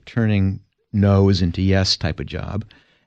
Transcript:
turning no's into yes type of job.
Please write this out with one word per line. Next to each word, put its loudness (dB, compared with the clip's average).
turning -2
no's 4
into -2
yes 0
type -6
of -8
job. -10